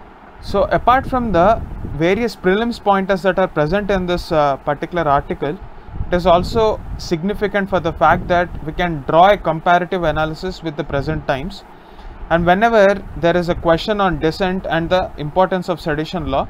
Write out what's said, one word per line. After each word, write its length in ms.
So, 220
apart 440
from 240
the 300
various 380
prelims 480
pointers 400
that 140
are 100
present 440
in 140
this, 260
uh, 260
particular 460
article, 540
it 80
is 100
also 540
significant 720
for 100
the 140
fact 340
that 220
we 80
can 340
draw 240
a 60
comparative 680
analysis 600
with 120
the 80
present 440
times. 360
And 160
whenever 580
there 200
is 120
a 60
question 460
on 180
dissent 500
and 200
the 280
importance 520
of 100
sedition 480
law, 220